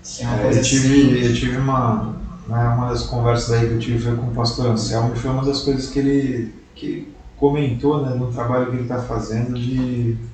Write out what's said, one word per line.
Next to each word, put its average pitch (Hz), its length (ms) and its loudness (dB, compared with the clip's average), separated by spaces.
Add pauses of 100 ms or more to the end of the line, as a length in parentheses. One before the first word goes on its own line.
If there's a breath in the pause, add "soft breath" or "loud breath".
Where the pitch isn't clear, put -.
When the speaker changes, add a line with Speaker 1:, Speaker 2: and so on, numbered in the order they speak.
Speaker 1:
Isso - 200 -12
é 120 40 -4
uma 117 100 -2
Speaker 2:
É, 110 60 0
Speaker 1:
coisa 127 160 4
Speaker 2:
eu - 60 2
tive, 135 380 6 (160)
Speaker 1:
assim. 123 100 2
Speaker 2:
eu 117 60 4
tive 127 240 0
uma, 123 580 0 (320)
né, 117 280 2
uma 123 120 0
das 120 160 -2
conversas 117 480 0
aí 117 160 2
que 113 60 0
eu 113 40 0
tive 117 220 -2
foi 117 160 0
com - 120 -4
o - 60 -4
pastor 120 320 -2
Anselmo, 113 480 0
e - 40 -4
foi 131 120 -2
uma 131 140 0
das 139 160 0
coisas 131 300 -2
que 143 100 -2
ele, 131 540 0 (200)
que - 380 -8 (240)
comentou, 143 680 2
né, 127 120 -2
no 120 160 -4
trabalho 123 380 -2
que 127 80 -4
ele 120 100 -4
tá 120 120 -4
fazendo 113 580 -4
de 123 580 -2 (180)